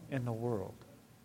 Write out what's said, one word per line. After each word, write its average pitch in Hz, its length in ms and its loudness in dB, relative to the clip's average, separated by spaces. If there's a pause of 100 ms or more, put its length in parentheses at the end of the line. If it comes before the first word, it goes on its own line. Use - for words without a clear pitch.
(120)
in 131 140 2
the 120 60 2
world. 113 440 2 (500)